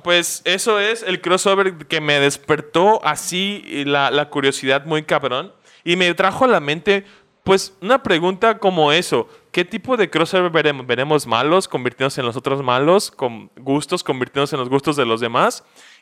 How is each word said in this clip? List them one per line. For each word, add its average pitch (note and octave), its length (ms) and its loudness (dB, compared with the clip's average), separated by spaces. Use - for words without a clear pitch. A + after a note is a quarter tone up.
pues F3 400 0
eso G3 340 0
es A3 240 -2
el F#3 180 -4
crossover F#3+ 540 0
que D#3+ 140 -2
me D3 200 0
despertó D#3 840 2
así F3 840 -4
la, C#3 240 2
la C#3+ 180 0
curiosidad C#3+ 560 0
muy D#3 180 -2
cabrón. C#3 500 -2
Y E3+ 140 0
me F3+ 180 2
trajo F#3+ 300 2
a B3+ 40 4
la G3 120 4
mente, E3+ 440 0
pues, F#3+ 380 2
una B3+ 220 0
pregunta G3 560 0
como E3+ 340 2
eso. D#3 360 0
¿Qué F3 140 0
tipo A#3 320 -4
de G3 140 0
crossover F3 400 0
veremos? D3 360 0
¿Veremos C3 400 0
malos C#3 420 2
convirtiéndose C3 520 -4
en B2+ 60 -2
los A#2 100 -4
otros C3+ 260 -4
malos? C#3 480 2
¿Con A2+ 460 -8
gustos C#3+ 480 -4
convirtiéndose C#3 520 -4
en C3+ 40 -2
los B2 80 -4
gustos C#3 280 0
de C3 100 0
los A2+ 140 0
demás? B2 440 0